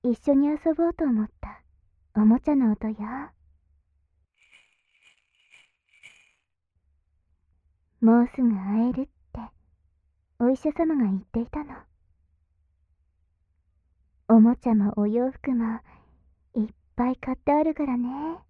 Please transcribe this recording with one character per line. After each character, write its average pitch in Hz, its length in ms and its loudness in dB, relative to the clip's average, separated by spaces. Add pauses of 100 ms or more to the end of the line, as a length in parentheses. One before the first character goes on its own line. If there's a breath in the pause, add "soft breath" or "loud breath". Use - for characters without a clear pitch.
一 240 140 -2 (120)
緒 285 60 4
に 285 140 4
遊 302 260 -2
ぼ 339 140 0
う 349 60 -4
と 330 100 -4
思 220 200 0
っ 214 60 -8 (100)
た - 220 -14 (520)
お 208 60 0
も 220 200 6
ち 302 100 -2
ゃ 294 60 4
の 233 160 2
音 220 160 -4
よ。 214 80 -8 (4000)
も 233 220 6
う 247 120 2
す 262 80 -4
ぐ 233 120 2
会 202 340 -2
え 247 40 -2
る 262 100 -6
っ - 20 -6
て、 - 80 -16 (1300)
お 240 100 2
医 262 60 0
者 302 160 -4
様 320 240 -2
が 254 80 0
言 190 140 -2
っ - 40 -6
て - 180 -6
い 240 60 -8
た 302 160 -10
の。 277 220 -18 (2500)
お 226 120 8
も 233 160 6
ち - 120 -8
ゃ 226 60 0
も 202 220 0
お 208 100 -2
洋 240 240 -2
服 262 220 -8
も、 226 280 -4 (760 soft breath)
い 214 100 -2
っ 226 40 -8 (280)
ぱ 247 140 -2
い 254 60 -4
買 262 180 -8
っ - 20 -8
て - 160 -2
あ 302 100 2
る 311 120 0
か 294 120 -4
ら 254 100 -4
ね。 285 540 -6